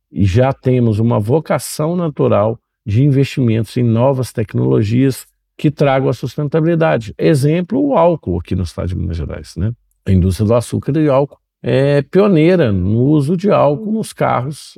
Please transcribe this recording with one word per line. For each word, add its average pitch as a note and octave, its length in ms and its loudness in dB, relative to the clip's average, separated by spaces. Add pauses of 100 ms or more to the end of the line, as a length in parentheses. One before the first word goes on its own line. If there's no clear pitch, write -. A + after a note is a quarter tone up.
(120)
e G2 140 0
já A#2+ 260 2
temos A#2+ 480 0
uma A#2 200 0
vocação D3+ 760 -4
natural A#2 640 0 (260)
de G#2+ 160 0
investimentos C3 760 0
em B2+ 60 0
novas A#2+ 500 0
tecnologias B2 920 -2 (320)
que D3+ 140 0
tragam C3+ 380 0
a C3+ 40 0
sustentabilidade. D#3 1040 -2
Exemplo, E3 640 0
o C#4 160 0
álcool E3 420 0
aqui F#2 160 -6
no F#2 80 -2
estado F2 260 -6
de F2+ 60 -6
Minas F2 200 -4
Gerais, E2 400 -10
né? G2 160 -2 (360)
A - 40 2
indústria F#2 340 2
do G#2+ 80 2
açúcar A#2+ 460 -2
e D3+ 100 2
álcool C#3 300 0 (240)
é C#3 400 2
pioneira F3 680 2
no G2 340 0
uso D3+ 300 2
de F#3+ 140 -2
álcool D3+ 420 0
nos A3 220 -4
carros C3 640 -4